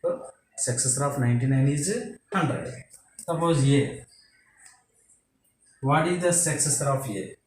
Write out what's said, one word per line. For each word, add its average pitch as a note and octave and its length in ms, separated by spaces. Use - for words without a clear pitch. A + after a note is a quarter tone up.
So, - 80
successor B2+ 420
of C#3 60
ninety-nine C3 520
is D3 100
hundred. B2 300
Suppose E3 380
A. - 20
What D#3 240
is F3+ 140
the F3 80
successor D3 520
of C3 120
A? - 40